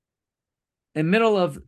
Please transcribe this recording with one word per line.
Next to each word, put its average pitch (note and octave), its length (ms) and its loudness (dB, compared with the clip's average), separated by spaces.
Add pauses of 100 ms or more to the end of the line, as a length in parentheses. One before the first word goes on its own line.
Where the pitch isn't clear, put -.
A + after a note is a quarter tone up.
(920)
in D#3 160 -2
middle A3 280 2
of E3+ 200 -2 (100)